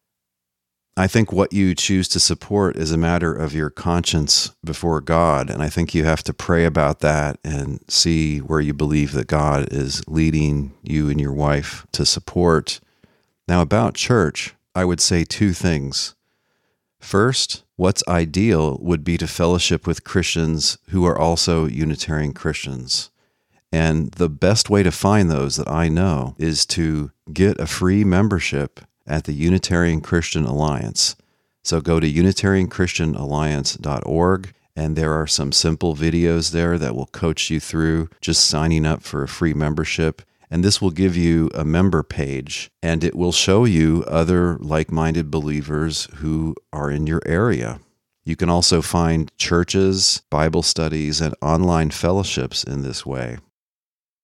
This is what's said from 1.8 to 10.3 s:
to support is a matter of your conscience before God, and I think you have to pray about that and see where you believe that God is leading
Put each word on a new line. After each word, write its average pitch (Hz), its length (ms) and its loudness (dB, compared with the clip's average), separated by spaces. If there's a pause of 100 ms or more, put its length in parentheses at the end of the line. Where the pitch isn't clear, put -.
to - 120 -2
support 98 560 0
is 80 160 -2
a 82 60 2
matter 85 340 2
of 76 220 -4
your 76 160 -2
conscience - 920 0
before 78 380 -2
God, 76 480 2
and - 140 -4
I 76 60 0
think 85 260 -2
you 78 100 2
have 78 200 2
to - 100 -4
pray 85 320 2
about 76 340 0
that 76 420 0
and 71 460 -6
see 78 500 0
where 73 220 -2
you 73 140 -2
believe 73 380 0
that 67 160 -4
God 73 440 0
is 69 340 -4
leading 76 760 0